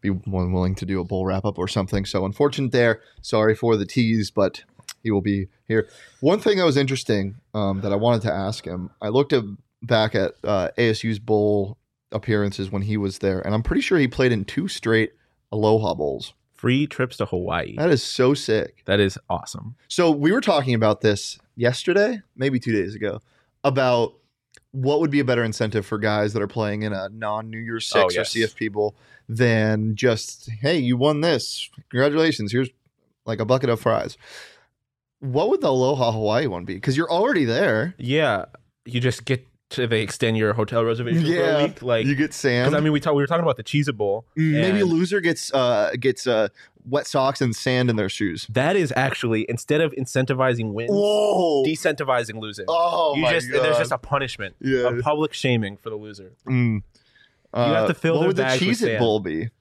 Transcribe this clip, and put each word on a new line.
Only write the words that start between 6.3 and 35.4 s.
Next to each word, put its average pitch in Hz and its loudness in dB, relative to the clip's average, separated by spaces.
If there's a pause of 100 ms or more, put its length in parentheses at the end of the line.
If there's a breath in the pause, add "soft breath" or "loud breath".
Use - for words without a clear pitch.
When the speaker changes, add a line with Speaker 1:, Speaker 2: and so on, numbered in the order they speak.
Speaker 1:
thing 208 2
that 185 2
was 147 4
interesting, 123 0 (180)
um, 98 0
that 101 -2
I 101 2
wanted 113 2
to 104 0
ask 98 -4
him, 90 -8 (120)
I 107 -4
looked 139 2
at, 131 2 (400)
back 110 2
at, 95 0 (100)
uh, 98 0 (100)
A 117 4
S 110 -2
U's 113 -4
bowl 104 0 (360)
appearances 101 -2
when 98 -4
he 107 -2
was 98 -4
there, 95 -2
and 98 -4
I'm 113 0
pretty 262 0
sure 185 2
he 139 4
played 127 2
in 101 -2
two 170 -4
straight 110 0 (380)
Aloha 107 2
Bowls. 71 -4 (180)
Speaker 2:
Free 135 0
trips 131 -6
to 110 -2
Hawaii. 90 -4
Speaker 1:
That 160 2
is 135 2
so 131 2
sick. - -4
Speaker 2:
That 101 2
is 98 2 (120)
awesome. 104 -8 (120)
Speaker 1:
So 175 4
we 147 4
were 247 2
talking 139 2
about 110 2
this - 0 (180)
yesterday, 190 2 (160)
maybe 131 0
two 120 -4
days 101 -2
ago, 104 -6 (420)
about 127 2 (600)
what 139 0
would 160 0
be 143 2
a 139 2
better 123 2
incentive 107 -2
for 110 -4
guys 104 0
that 107 0
are 104 -2
playing 104 -4
in 107 -4
a 98 -6
non-New 110 -8
Year's 113 -8
Speaker 2:
Oh, 104 6
Speaker 1:
Six 90 2
or 90 -2
Speaker 2:
yes. - -4
Speaker 1:
C 113 0
F 110 -6
P 110 -4
Bowl 104 -2 (320 soft breath)
than 110 2
just, - -2 (100)
"Hey, 156 0
you 123 2
won 147 2
this. - -2 (200)
Congratulations. 143 0
Here's, 131 0 (560)
like, 110 -4
a 110 0
bucket 127 2
of 117 0
fries." 107 0 (1040 loud breath)
What 139 0